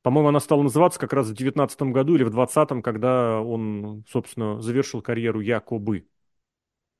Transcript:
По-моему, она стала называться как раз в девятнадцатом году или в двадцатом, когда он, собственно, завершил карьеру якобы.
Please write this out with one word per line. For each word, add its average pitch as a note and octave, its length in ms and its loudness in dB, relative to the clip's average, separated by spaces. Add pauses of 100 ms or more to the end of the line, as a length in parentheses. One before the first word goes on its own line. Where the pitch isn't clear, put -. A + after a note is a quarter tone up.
По-моему, D3 280 4
она C#3+ 100 4
стала C#3+ 240 2
называться C#3+ 360 4
как - 140 -6
раз C3+ 140 0
в A2 80 -8
девятнадцатом C3+ 580 -2
году C#3 220 2
или C3+ 80 4
в A2+ 80 2
двадцатом, B2+ 500 0
когда A#2 600 0
он, G#2+ 680 -6
собственно, A2 520 -6
завершил A#2+ 400 -2
карьеру A2+ 400 -2
якобы. G#2+ 680 -4 (920)